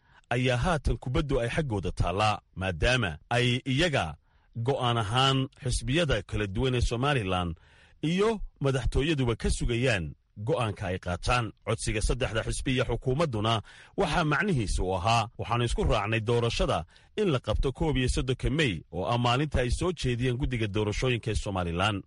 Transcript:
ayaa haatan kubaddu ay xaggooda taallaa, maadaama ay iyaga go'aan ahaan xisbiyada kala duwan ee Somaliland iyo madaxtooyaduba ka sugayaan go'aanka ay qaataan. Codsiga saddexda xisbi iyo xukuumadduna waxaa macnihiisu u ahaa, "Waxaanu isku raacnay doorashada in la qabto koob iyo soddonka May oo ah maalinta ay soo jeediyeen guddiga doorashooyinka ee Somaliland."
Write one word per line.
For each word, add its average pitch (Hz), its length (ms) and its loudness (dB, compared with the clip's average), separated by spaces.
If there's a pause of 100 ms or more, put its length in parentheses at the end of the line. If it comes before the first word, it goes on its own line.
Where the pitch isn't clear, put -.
(300)
ayaa 123 260 2
haatan 143 420 0
kubaddu 135 420 0
ay 117 80 0
xaggooda 110 440 -2
taallaa, 101 480 2 (160)
maadaama 95 640 0 (120)
ay 123 360 2
iyaga 131 500 0 (400)
go'aan 120 420 0
ahaan 127 400 2 (240)
xisbiyada 123 600 0
kala 104 240 -2
duwan 123 280 0
ee 120 60 2
Somaliland 104 760 0 (460)
iyo 190 380 0 (200)
madaxtooyaduba 135 760 2
ka - 140 -4
sugayaan 117 640 0 (220)
go'aanka 107 500 -2
ay 92 120 -4
qaataan. 110 540 -2 (120)
Codsiga 110 360 -2
saddexda 113 420 0
xisbi 117 300 -4
iyo 127 120 0
xukuumadduna 117 800 0 (340)
waxaa 160 280 0
macnihiisu 139 600 0
u 92 120 0
ahaa, 110 320 2 (100)
"Waxaanu 113 260 0
isku 185 200 0
raacnay 113 360 2
doorashada 117 580 0 (380)
in 214 140 0
la 127 80 2
qabto - 340 0
koob 156 240 0
iyo 127 120 2
soddonka 127 420 0
May 135 240 2 (180)
oo 80 140 -4
ah 120 120 0
maalinta 135 420 2
ay 123 100 0
soo 175 220 0
jeediyeen 123 480 -2
guddiga 123 260 -2
doorashooyinka 107 640 0
ee 104 40 -2
Somaliland." 95 720 -2